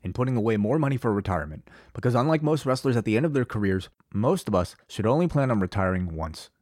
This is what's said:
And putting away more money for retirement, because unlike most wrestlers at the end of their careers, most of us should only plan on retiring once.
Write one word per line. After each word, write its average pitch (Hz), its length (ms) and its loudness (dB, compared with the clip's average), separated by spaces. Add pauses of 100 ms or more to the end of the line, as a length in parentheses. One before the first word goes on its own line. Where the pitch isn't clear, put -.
And 92 140 -8
putting 127 220 0
away 110 180 2
more 107 240 0
money 139 160 0
for 120 160 -2
retirement, 87 560 -4 (260)
because 123 220 0
unlike 151 280 2
most 151 220 0
wrestlers 131 300 0
at 113 80 0
the 107 140 2
end 147 80 2
of 156 80 0
their 131 100 2
careers, 98 460 -2 (240)
most 135 340 0
of 104 80 0
us 90 200 0 (120)
should - 200 -6
only 160 200 2
plan 139 240 0
on 107 80 2
retiring 92 560 -2
once. 80 340 -10 (120)